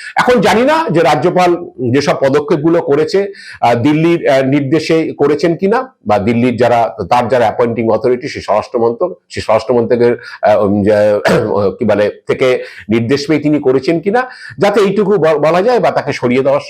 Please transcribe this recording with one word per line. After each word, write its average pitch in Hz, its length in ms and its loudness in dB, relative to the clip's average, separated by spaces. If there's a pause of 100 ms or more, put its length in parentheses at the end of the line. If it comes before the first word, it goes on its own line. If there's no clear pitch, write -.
(140)
এখন 247 260 2
জানি 202 200 2
না 320 300 2
যে 165 100 2
রাজ্যপাল 175 540 2 (360)
যেসব 143 300 0
পদক্ষেপগুলো 147 600 0
করেছে, 156 520 0 (280)
আহ, 120 120 2
দিল্লির, 151 560 2
আহ, 135 120 2
নির্দেশে 143 760 0
করেছেন 151 380 0
কিনা 220 380 -2 (140)
বা 104 120 2
দিল্লির 117 380 0
যারা, 117 380 2 (140)
তার 123 180 2
যারা 120 180 2
অ্যাপয়েন্টিং 113 440 -4
অথরিটি, 123 380 0
সেই 104 140 -10
স্বরাষ্ট্রমন্ত্রক, 117 760 -2 (100)
সেই - 140 -10
স্বরাষ্ট্রমন্ত্রকের, 117 760 0 (240)
আহ, 104 240 2
উম, 101 180 0
যে, 104 80 2 (340)
<clears throat> 104 540 0
কি 120 60 -2
বলে, 104 260 0 (160)
থেকে 127 360 0 (260)
নির্দেশ 120 380 0
পেয়ে 156 120 0
তিনি 147 200 0
করেছেন 135 400 0
কিনা, 233 300 -2 (300)
যাতে 202 220 2
এইটুকু 202 360 0
ব-, 156 220 2
বলা 160 220 2
যায় 233 180 2
বা 160 120 0
তাকে 135 220 -4
সরিয়ে 127 300 0
দেওয়ার 139 260 0